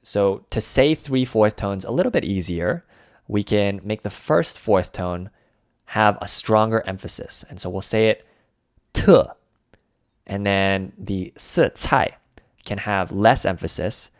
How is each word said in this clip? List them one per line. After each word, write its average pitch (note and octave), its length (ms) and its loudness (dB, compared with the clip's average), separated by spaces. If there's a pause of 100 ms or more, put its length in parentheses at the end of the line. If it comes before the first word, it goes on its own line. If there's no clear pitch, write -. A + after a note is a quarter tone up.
so G2 460 0
to - 120 -4
say D3 340 4
three C3 300 -2
fourth G#2+ 300 2
tones G2+ 280 -4
a G2+ 80 -8
little E3+ 200 0
bit - 120 0
easier, C#3 640 -2 (420)
we G#2 160 -2
can G2+ 400 0
make G#2+ 200 -6
the - 60 -6
first - 500 -2
fourth F#2+ 320 2
tone F2+ 380 -6 (560)
have G#2+ 360 2
a F#2 60 -10
stronger A2 580 0
emphasis. - 640 -10
And F2+ 100 -16
so - 100 -10
we'll F#2+ 120 -6
say A2 280 2
it - 160 0 (680)
特, - 420 4 (920)
and G2+ 180 -4
then G2 520 0
the F#2+ 380 -6
色 - 340 0
菜 - 480 0 (480)
can G2+ 140 -8
have G2 320 -2
less G#2+ 340 2
emphasis - 760 -4